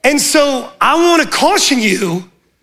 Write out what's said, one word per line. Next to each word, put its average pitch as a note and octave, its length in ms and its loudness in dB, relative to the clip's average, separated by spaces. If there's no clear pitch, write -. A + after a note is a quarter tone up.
And C#4+ 180 2
so C#4+ 600 0
I B3 140 2
wanna E4+ 320 2
caution D#4 520 0
you, F#3 520 -2